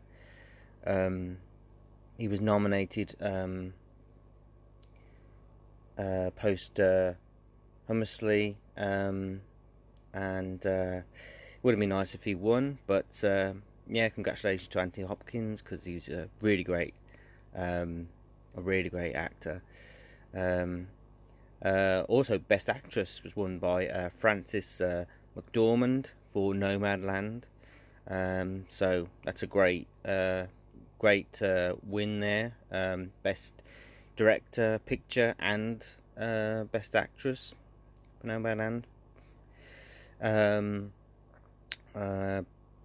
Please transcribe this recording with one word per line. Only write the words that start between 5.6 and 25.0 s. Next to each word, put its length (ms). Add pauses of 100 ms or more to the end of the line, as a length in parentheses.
uh, 380
post, 460
uh, 320 (720)
Hummersley, 720 (180)
um, 640 (720)
and, 520
uh, 340
it 640
would 80
have 80
been 80
nice 260
if 120
he 100
won, 520
but, 360
uh, 300 (340)
yeah, 220
congratulations 580
to 140
Anthony 260
Hopkins, 540
'cause 240
he 80
was 160
a 180 (140)
really 240
great, 280 (600)
um, 540 (480)
a 20
really 300
great 240
actor. 500 (680)
Um, 560 (760)
uh, 460
also, 280
Best 300
Actress 560
was 100
won 260
by, 280
uh, 220
Frances, 720
uh, 240 (280)